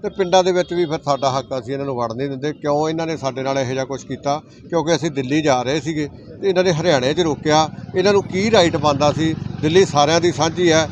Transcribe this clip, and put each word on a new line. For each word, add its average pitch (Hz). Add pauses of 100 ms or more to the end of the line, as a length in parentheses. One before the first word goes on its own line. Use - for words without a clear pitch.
ਤੇ 208
ਪਿੰਡਾਂ 185
ਦੇ 180
ਵਿੱਚ 180
ਵੀ 175
ਫਿਰ 156
ਸਾਡਾ 139
ਹੱਕ 127 (120)
ਅਸੀਂ 123
ਇਹਨਾਂ 139
ਨੂੰ 139
ਵੜਨ 117
ਨਹੀਂ 139
ਦਿੰਦੇ। 139
ਕਿਉਂ 147
ਇਹਨਾਂ 160
ਨੇ 160
ਸਾਡੇ 131
ਨਾਲ 135
ਇਹੋ 131
ਜਿਹਾ 131
ਕੁਛ 131
ਕੀਤਾ? 139 (300)
ਕਿਉਂਕਿ 165
ਅਸੀਂ 151
ਦਿੱਲੀ 139
ਜਾ 135
ਰਹੇ 139
ਸੀਗੇ 151 (340)
ਤੇ -
ਇਹਨਾਂ 180
ਨੇ 185
ਹਰਿਆਣੇ 151
'ਚ 160
ਰੋਕਿਆ। 156 (280)
ਇਹਨਾਂ 185
ਨੂੰ 202
ਕੀ 196
ਰਾਈਟ 170
ਬਣਦਾ 147
ਸੀ? 160 (280)
ਦਿੱਲੀ 170
ਸਾਰਿਆਂ 147
ਦੀ 170
ਸਾਂਝੀ 160
ਹੈ 156